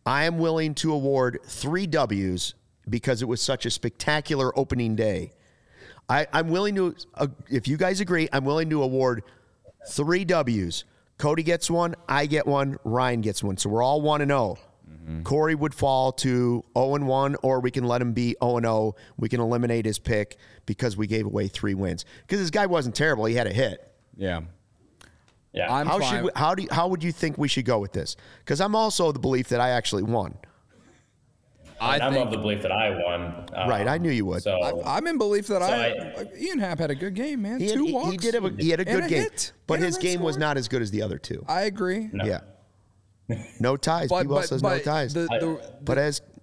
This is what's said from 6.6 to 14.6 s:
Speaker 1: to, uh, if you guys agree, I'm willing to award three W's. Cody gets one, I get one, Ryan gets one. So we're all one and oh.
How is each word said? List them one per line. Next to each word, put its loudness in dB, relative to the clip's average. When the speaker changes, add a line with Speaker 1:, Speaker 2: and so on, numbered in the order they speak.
Speaker 1:
to, 0
uh, 0
if 0
you 0
guys 2
agree, 2
I'm 2
willing 0
to 2
award 2
three 0
W's. 0
Cody 2
gets 0
one, 2
I 2
get 0
one, 0
Ryan 2
gets -2
one. -2
So -2
we're 2
all 4
one 2
and 2
oh. 2